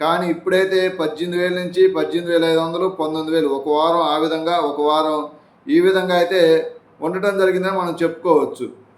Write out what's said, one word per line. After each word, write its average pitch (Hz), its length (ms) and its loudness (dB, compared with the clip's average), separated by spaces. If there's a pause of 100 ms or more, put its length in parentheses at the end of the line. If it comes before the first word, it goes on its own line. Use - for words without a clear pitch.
కానీ 170 300 0
ఇప్పుడైతే 185 580 0
పద్దెనిమిది 175 540 -4
వేల 180 100 0
నుంచి 180 360 2
పద్దెనిమిది 170 440 -2
వేల 165 120 2
ఐదు 165 140 2
వందలు, 165 300 -2
పంతొమ్మిది 156 420 -4
వేలు, 160 180 0
ఒక 135 200 -4
వారం 165 340 2
ఆ 151 160 0
విధంగా, 160 400 -2
ఒక 147 220 -2
వారం 151 480 0 (400)
ఈ 156 120 4
విధంగా 185 340 2
అయితే 170 580 2 (280)
ఉండటం 190 380 -2
జరిగిందని 185 400 0
మనం 170 240 -4
చెప్పుకోవచ్చు. 151 680 -2 (300)